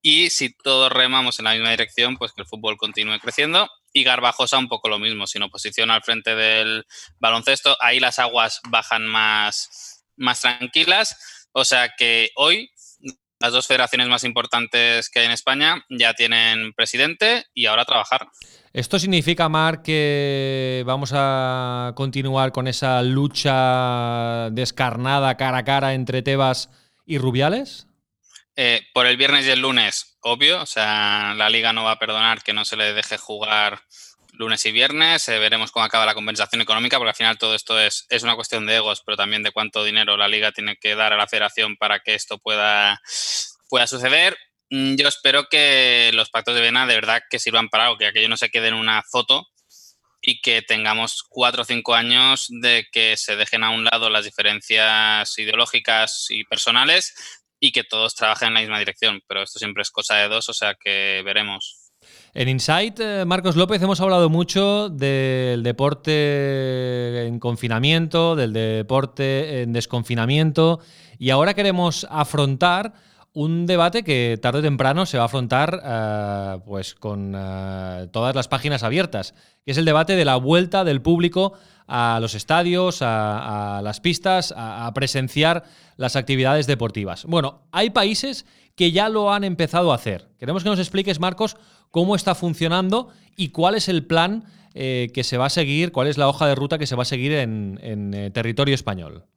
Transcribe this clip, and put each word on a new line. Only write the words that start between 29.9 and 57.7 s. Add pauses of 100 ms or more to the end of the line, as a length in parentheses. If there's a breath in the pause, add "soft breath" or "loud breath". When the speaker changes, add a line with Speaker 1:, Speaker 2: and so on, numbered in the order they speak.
Speaker 1:
obvio.
O
sea,
la
Liga
no
va
a
perdonar
que
no
se
le
deje
jugar (500 loud breath)
lunes
y
viernes.
Eh,
veremos
cómo
acaba
la
compensación
económica,
porque
al
final
todo
esto
es,
es
una
cuestión
de
egos,
pero
también
de
cuánto
dinero
la
Liga
tiene
que
dar
a
la
federación
para
que
esto
pueda, (680 loud breath)
pueda
suceder. (340)
Mm,
yo
espero
que
los
pactos
de
Viena
de
verdad
que
sirvan
para
algo,
que
aquello
no
se
quede
en
una
foto (760 soft breath)
y
que
tengamos
cuatro
o
cinco
años
de
que
se
dejen
a
un
lado
las
diferencias
ideológicas
y
personales (460 loud breath)
y